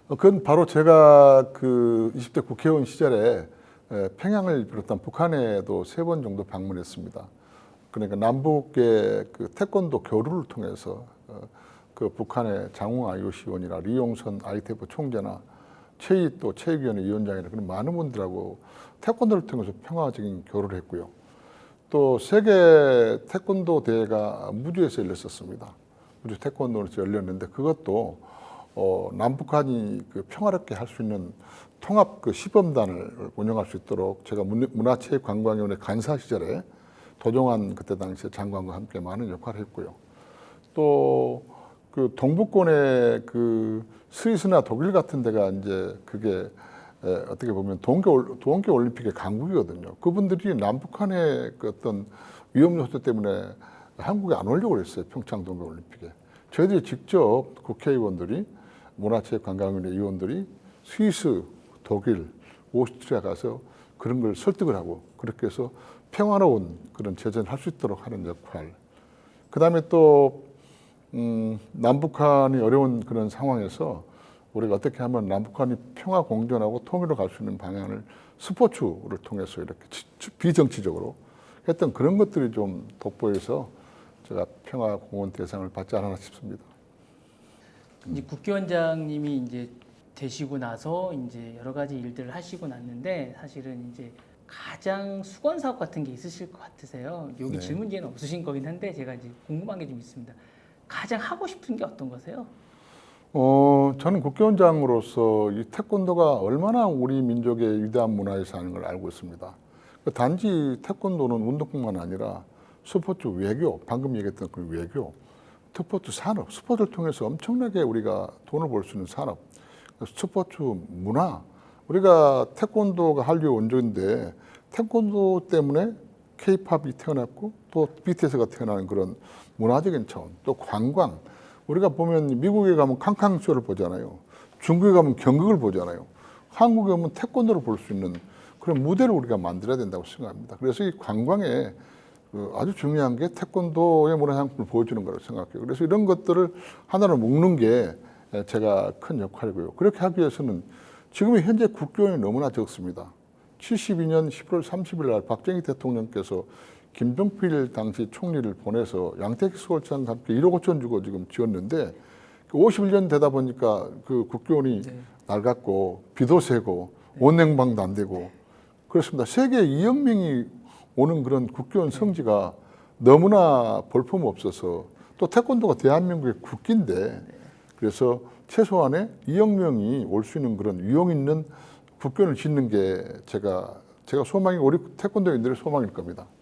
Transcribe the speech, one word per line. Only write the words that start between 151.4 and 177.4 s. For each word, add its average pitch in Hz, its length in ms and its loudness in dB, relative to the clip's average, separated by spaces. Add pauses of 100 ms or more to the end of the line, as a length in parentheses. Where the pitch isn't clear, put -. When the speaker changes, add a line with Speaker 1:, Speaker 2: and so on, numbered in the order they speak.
Speaker 1:
국교원이 196 500 0
너무나 120 320 0
적습니다. 90 640 -8 (480)
칠십이 180 480 -2
년 160 220 2
십일월 165 340 -4
삼십 180 380 -8
일 143 100 0
날 104 140 0
박정희 175 380 -4
대통령께서 113 840 -6 (480)
김종필 151 800 -2
당시 110 380 -6
총리를 147 460 -4
보내서 98 640 -4
양태기 117 380 -2
수골장과 143 560 -4
함께 117 200 -4
일억 170 220 4
오천 170 260 0
주고 117 220 -4
지금 95 260 -8
지었는데 113 640 -2 (540)
그 - 100 -4
오십일 202 340 4
년 196 160 4
되다 147 220 4
보니까 123 600 0 (160)
그 123 220 0
국교원이 131 540 0
Speaker 2:
네. 123 180 -14 (280)
Speaker 1:
낡았고 98 760 -2 (120)
비도 139 240 6
새고 101 520 -2 (220)
Speaker 2:
네. 127 120 2
Speaker 1:
원냉방도 143 560 6
안 95 120 -2
되고 98 220 -4
Speaker 2:
네. 90 160 -10 (560)
Speaker 1:
그렇습니다. 147 380 0
세계 247 380 4
이억 175 340 4
명이 190 480 2 (500)
오는 151 280 4
그런 131 240 0
국교원 156 440 -2
Speaker 2:
네. - 60 -10
Speaker 1:
성지가 113 560 2 (440)
너무나 135 920 8
볼품없어서 95 960 -2 (320)
또 180 100 0
태권도가 233 480 2
대한민국의 151 640 2
국기인데 160 540 0
Speaker 2:
네. 95 260 -4 (560)